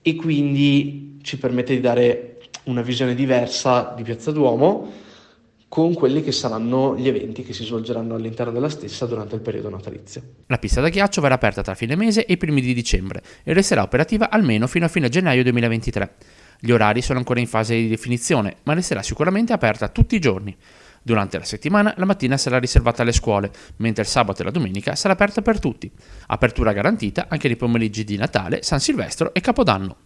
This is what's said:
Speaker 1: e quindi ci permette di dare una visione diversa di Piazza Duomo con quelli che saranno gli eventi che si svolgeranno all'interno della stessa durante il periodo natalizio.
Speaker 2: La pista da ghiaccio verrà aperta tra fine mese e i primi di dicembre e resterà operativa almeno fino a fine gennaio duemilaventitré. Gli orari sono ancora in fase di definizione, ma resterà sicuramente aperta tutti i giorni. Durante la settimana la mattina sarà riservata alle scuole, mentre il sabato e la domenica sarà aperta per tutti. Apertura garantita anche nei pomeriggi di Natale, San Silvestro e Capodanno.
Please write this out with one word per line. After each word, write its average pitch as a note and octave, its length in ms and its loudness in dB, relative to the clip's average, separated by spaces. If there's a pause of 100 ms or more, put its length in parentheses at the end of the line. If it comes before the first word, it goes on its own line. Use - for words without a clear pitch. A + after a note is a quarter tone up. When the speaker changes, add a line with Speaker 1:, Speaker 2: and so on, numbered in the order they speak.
Speaker 1:
e D#3+ 160 0
quindi C#3+ 1040 0
ci - 160 -8
permette B2 360 -2
di B2 60 0
dare A#2+ 580 2 (260)
una B2 180 -4
visione B2 320 -2
diversa B2 840 0
di A#2 60 -10
Piazza A#2 300 -6
Duomo D3 760 2 (640)
con E3 240 2
quelli C#3 300 2
che B2+ 100 -2
saranno B2+ 640 0
gli B2+ 100 -2
eventi A#2 360 -2
che - 100 -12
si A#2 100 -10
svolgeranno A2+ 520 -6
all'interno A2+ 380 -6
della C3 180 -2
stessa - 340 -10
durante A2 300 -6
il A2 80 -8
periodo G#2 260 -8
natalizio. - 540 -14 (240)
Speaker 2:
La B2+ 120 -2
pista - 220 0
da D3+ 80 4
ghiaccio G3 320 2
verrà C#3 140 4
aperta G#2 280 0
tra F#2+ 120 -4
fine A#2 200 -4
mese G#3+ 300 2
e - 80 2
i F3 60 4
primi D3+ 240 0
di B2 100 0
dicembre G2 500 -2 (220)
e - 80 -2
resterà E3 300 4
operativa D#3+ 480 2
almeno B2+ 360 4
fino E3+ 200 0
a - 20 2
fine D3+ 220 2
gennaio C#3+ 320 2
duemilaventitré. A#2 720 0 (440)
Gli A2+ 120 -2
orari G#2+ 320 4
sono B2+ 160 -2
ancora B2 200 -2
in A#2+ 80 0
fase A2+ 300 0
di A2+ 100 2
definizione, A#2 760 -2
ma D3 100 -2
resterà D#3 300 -2
sicuramente G3 500 0
aperta A2 360 0
tutti - 280 2
i G3+ 40 2
giorni. G2+ 360 0 (460)
Durante G2+ 360 0
la F2 60 -8
settimana B2+ 540 0
la F3+ 80 0
mattina C3+ 320 2
sarà B2+ 200 2
riservata B2 440 2
alle A#2 100 2
scuole, G2+ 380 0 (260)
mentre A2 260 -2
il G2+ 60 -4
sabato G#2 320 0
e E2+ 60 -4
la F#2+ 40 -4
domenica D#3 440 -4
sarà - 180 0
aperta G3+ 300 0
per G#3+ 180 0
tutti. A2+ 300 -4 (380)
Apertura A2 440 0
garantita G#2 560 0
anche D#3 180 -2
nei A#2 100 0
pomeriggi A2+ 480 0
di G#2 120 -4
Natale, G2 460 -2
San C#3 180 -2
Silvestro - 540 -2
e F#3 60 0
Capodanno. A2 640 0